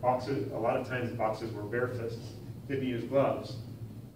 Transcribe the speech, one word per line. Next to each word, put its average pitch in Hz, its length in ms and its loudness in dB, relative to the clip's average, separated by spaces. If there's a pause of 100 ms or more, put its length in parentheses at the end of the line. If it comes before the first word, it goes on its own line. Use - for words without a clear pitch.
boxers, - 500 4
a - 60 -4
lot 113 200 4
of 131 100 -2
times 123 300 -2
boxers 110 360 0
were 104 100 -6
barefists, 117 680 -2 (340)
didn't 131 200 0
use 117 180 0
gloves. - 500 2 (600)